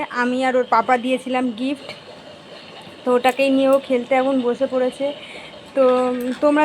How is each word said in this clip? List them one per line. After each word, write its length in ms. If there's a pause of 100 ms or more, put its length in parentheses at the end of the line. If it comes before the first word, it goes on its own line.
(220)
আমি 240
আর 100
ওর 180
পাপা 200 (100)
দিয়েছিলাম 400 (140)
গিফট, 300 (1120)
তো 140
ওটাকেই 400
নিয়ে 180
ও 40 (100)
খেলতে 320
এখন 160 (100)
বসে 280
পড়েছে। 320 (680)
তো 100 (580)
তোমরা 220